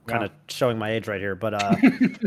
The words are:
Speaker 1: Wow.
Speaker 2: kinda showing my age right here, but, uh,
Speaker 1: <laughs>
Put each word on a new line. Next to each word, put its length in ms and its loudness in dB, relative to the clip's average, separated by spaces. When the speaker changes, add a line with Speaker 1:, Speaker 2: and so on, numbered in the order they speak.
Speaker 1:
Wow. 120 -2
Speaker 2:
kinda 120 -4
showing 300 0
my 140 -4
age 160 -4
right 120 -2
here, 140 -4
but, 200 -4
uh, 40 -2
Speaker 1:
<laughs> 40 2